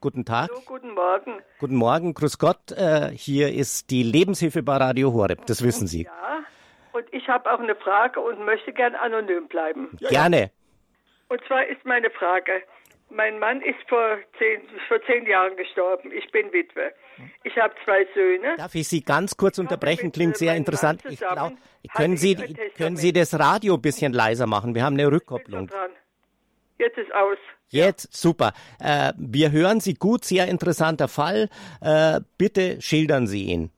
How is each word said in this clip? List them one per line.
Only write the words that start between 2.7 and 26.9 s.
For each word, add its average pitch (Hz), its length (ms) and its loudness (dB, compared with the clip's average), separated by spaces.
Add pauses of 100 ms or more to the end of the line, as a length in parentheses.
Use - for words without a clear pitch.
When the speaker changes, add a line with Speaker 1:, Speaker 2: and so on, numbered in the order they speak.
Speaker 1:
Äh, 156 420 0
hier 143 380 0
ist - 380 -4
die 127 120 2
Lebenshilfe 165 580 2
bei 139 140 0
Radio 131 380 2
Horeb, 98 320 0
das 117 180 -2
wissen 113 240 2
Sie. 82 160 -4
Speaker 2:
Ja, 262 400 -8 (480)
und - 220 -6
ich - 160 -8
habe 247 200 2
auch 233 120 2
eine 208 140 0
Frage 208 440 2
und 226 240 -4
möchte 214 300 -2
gern 240 220 0
anonym 208 520 -2
bleiben. 160 400 -6 (140)
Speaker 3:
Ja, 269 80 -4
ja. 139 140 4
Speaker 1:
Gerne. 147 280 2 (800)
Speaker 2:
Und 247 180 -4
zwar 269 180 0
ist - 200 -10
meine 240 240 0
Frage, 185 540 -2 (460)
mein 214 280 -2
Mann 226 240 -2
ist 269 160 -4 (100)
vor 226 300 2 (220)
zehn, 220 220 0 (260)
vor 233 180 2
zehn 240 220 0
Jahren 190 280 2
gestorben. 185 560 -2
Ich - 200 -10
bin 208 200 0
Witwe. 170 400 -2 (520)
Ich - 140 -8
habe 220 160 2 (120)
zwei 196 300 4
Söhne. 190 420 2
Speaker 1:
Darf 180 160 -12
ich 160 140 -4
Sie 165 140 -2
ganz 156 360 0
kurz 196 200 2
Speaker 2:
Ich - 20 -8
habe 175 140 -4
Speaker 1:
unterbrechen? 165 340 -2
Speaker 2:
mit, - 80 -8
Speaker 1:
Klingt 165 200 0
Speaker 2:
äh, - 40 -8
Speaker 1:
sehr 165 80 0
Speaker 2:
meinem 165 60 2
Mann 165 120 -2
Speaker 1:
interessant. 156 420 0
Ich 139 120 -14
Speaker 2:
zusammen 180 160 -4
Speaker 1:
glaub, 165 160 -4
Speaker 2:
hatte 262 60 -18 (380)
Speaker 1:
können 180 200 2
Speaker 2:
ich 151 60 -2
Speaker 1:
Sie, 190 140 4
Speaker 2:
ein 185 60 -10
Testament. - 340 -10
Speaker 1:
können 165 220 -4
Sie 165 160 2
das 165 260 2
Radio 185 360 4
ein 131 60 -2
bisschen 143 320 0
leiser 117 340 2
machen? 110 260 0
Wir 117 100 0
haben 143 120 2
eine 143 80 2
Speaker 2:
Ich 143 60 6
bin 139 60 4
Speaker 1:
Rückkopplung. 107 440 -6
Speaker 2:
schon 95 200 -8
dran. 190 120 -6 (880)
Jetzt 233 180 0